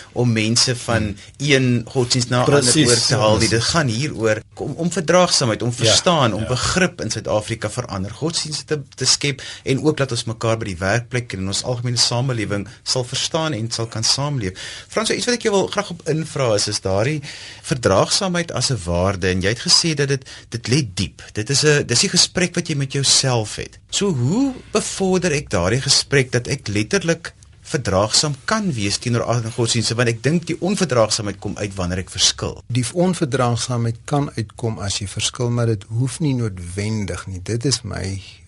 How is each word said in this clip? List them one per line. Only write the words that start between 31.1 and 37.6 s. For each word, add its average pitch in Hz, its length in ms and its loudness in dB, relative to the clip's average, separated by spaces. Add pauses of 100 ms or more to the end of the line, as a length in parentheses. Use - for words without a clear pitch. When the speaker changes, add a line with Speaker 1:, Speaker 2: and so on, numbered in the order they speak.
Speaker 1:
kom - 180 -6
uit 101 180 -6
wanneer 92 240 -2
ek 87 100 -8
verskil. - 580 -2
Speaker 3:
Die 120 260 -2
onverdraagsaamheid 123 1120 0
kan 147 320 0
uitkom 110 420 -6
as 98 200 -4
jy 101 80 -6
verskil, - 420 -4
maar 120 160 0
dit 113 220 0
hoef 120 320 -2
nie 147 140 0
noodwendig 98 920 -4
nie. 95 160 -8
Dit 117 220 -4